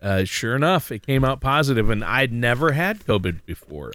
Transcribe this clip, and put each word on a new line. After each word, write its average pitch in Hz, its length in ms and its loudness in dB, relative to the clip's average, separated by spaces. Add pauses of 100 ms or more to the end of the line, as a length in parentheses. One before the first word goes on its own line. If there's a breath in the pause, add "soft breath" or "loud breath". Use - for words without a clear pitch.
uh, 95 220 0
sure 117 320 -4
enough, 156 360 0
it 110 140 -10
came 135 200 2
out 131 160 -2
positive, 135 480 2
and 104 140 2
I'd 123 280 0
never 123 420 0
had 190 320 -2
covid 92 400 0
before. 73 480 -12